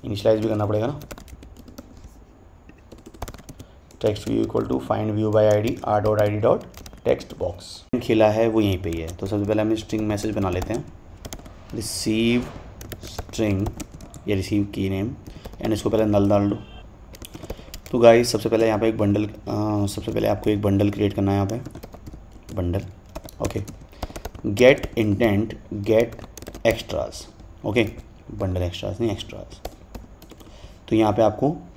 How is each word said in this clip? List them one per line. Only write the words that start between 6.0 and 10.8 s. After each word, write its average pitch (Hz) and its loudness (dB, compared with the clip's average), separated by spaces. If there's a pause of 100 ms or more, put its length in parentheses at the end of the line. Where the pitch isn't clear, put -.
dot 107 2
I 104 4
D 104 0
dot 143 4 (420)
text - 0
box। - -6
खेला 110 6
है 113 4
वो 113 4
यहीं 98 2
पे 85 -4
ही 82 -4
है, 80 -8 (100)
तो 98 -6
सबसे 101 0
पहले 107 2
हम 110 2
string 107 -4
message 104 -2
बना 98 0
लेते 92 -2
हैं, 135 -4 (880)